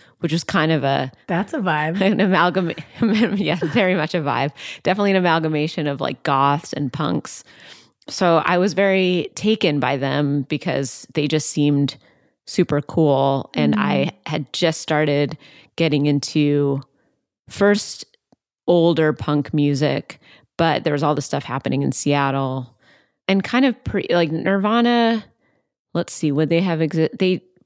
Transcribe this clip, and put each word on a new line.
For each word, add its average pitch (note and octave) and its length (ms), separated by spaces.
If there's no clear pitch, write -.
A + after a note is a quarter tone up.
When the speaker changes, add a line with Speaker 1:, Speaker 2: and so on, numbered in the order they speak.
Speaker 1:
which C3 140
was E3+ 100
kind D#3+ 300
of D3 100
a C3+ 300
Speaker 2:
That's F3+ 240
a D#4+ 60
vibe. E3 420
Speaker 1:
<laughs> G3 120
an - 80
amalgam-, F3+ 520
<laughs> A3 360
yeah, D#3+ 260
very F#3 320
much E3 200
a E3+ 60
vibe. C#3 300
Definitely G3+ 300
an F#3+ 60
amalgamation D#3+ 680
of, C#3+ 140
like, - 220
goths C#3+ 500
and C#3+ 200
punks. - 520
So E3+ 360
I F3 140
was F#3 140
very F#3 640
taken G3 440
by C3 160
them C#3 520
because C#3 680
they D3+ 140
just D#3 220
seemed C#3+ 460
super D3 320
cool. C#3 720
And D3 200
Speaker 2:
Mm. C#3+ 60
Speaker 1:
I C#3+ 300
had D3+ 260
just - 280
started D3 560
getting D3 320
into C#3+ 760
first - 560
older E3 440
punk D3 400
music, C#3+ 680
but E3 280
there D3 80
was C#3+ 100
all D3+ 140
this D3 100
stuff C#3+ 180
happening C#3 380
in C#3 100
Seattle C3+ 800
and G3 140
kind B3+ 220
of B3+ 180
pre-, - 280
like, E3+ 200
Nirvana. A3+ 920
Let's - 180
see, D3+ 180
would D3 180
they E3 120
have F3 180
exi-, D#3+ 400
they, F#3 240